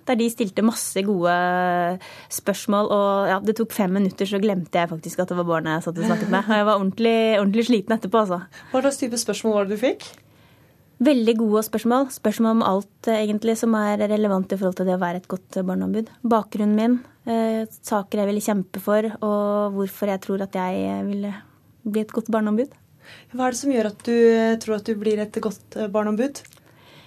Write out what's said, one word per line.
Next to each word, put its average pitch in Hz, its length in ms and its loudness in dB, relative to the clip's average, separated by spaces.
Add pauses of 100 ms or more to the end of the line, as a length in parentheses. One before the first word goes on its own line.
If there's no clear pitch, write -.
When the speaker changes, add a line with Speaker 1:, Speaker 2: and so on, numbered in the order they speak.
Speaker 1:
der 254 120 0
de 233 120 2
stilte 208 340 -4
masse 220 400 0
gode 180 960 2 (300)
spørsmål, 202 640 -2
og 196 360 2
ja, 185 120 2
det 214 160 0
tok 226 160 -4
fem 196 180 0
minutter, 190 380 0
så 202 100 -2
glemte 190 340 0
jeg 170 180 0
faktisk 165 300 -10
at 180 80 -2
det 180 100 -4
var 175 100 -2
barna 160 320 0
jeg 170 80 -6
satt 170 100 -6
og - 60 -2
snakket 214 240 0
med. 202 160 2
Og 214 140 2
jeg 208 100 2
var 208 100 4
ordentlig, 226 400 0 (220)
ordentlig 202 240 2
sliten 226 320 2
etterpå, 220 240 0
altså. 180 220 -2 (280)
Speaker 2:
Hva 254 120 0
slags 277 180 0
type 240 160 -4
spørsmål 220 380 -2
var 202 100 2
det 202 160 -4
du 247 60 2
fikk? - 240 -2 (880)
Speaker 1:
Veldig 240 380 4
gode 214 240 2
spørsmål. 233 480 0
Spørsmål 226 460 0
om 226 100 4
alt, 196 400 -2
eh, 220 160 2
egentlig, 214 340 0
som 233 220 0
er 208 200 0
relevant 208 520 0
i 196 60 -2
forhold 185 240 0
til 185 60 0
det 185 100 2
å - 20 0
være 180 220 -2
et - 80 -20
godt, - 280 -8
eh, 196 60 -2
barneombud. 190 460 -2 (180)
Bakgrunnen 208 480 2
min, 240 300 2 (200)
eh, 226 420 -2 (160)
saker 208 360 -2
jeg 202 80 2
ville 208 160 0
kjempe 202 400 -2
for, 214 220 2 (180)
og 208 520 0
hvorfor 196 340 -4
jeg 190 140 -2
tror 196 200 -4
at 190 100 -8
jeg, 185 220 -2
eh, 196 300 -2
ville 202 300 -4 (540)
bli 214 120 -2
et 214 100 -6
godt 226 180 -4
barneombud. 220 440 0 (600)
Speaker 2:
Hva 254 140 -2
er 254 60 0
det 247 80 -6
som 277 100 -2
gjør 226 160 2
at 208 160 -8
du, - 80 -4
eh, 226 460 6
tror 220 180 -4
at 202 100 -6
du 226 120 -2
blir 208 240 0
et 214 200 -6
godt, - 360 -8
eh, 214 100 -4
barneombud? 214 560 -2 (640)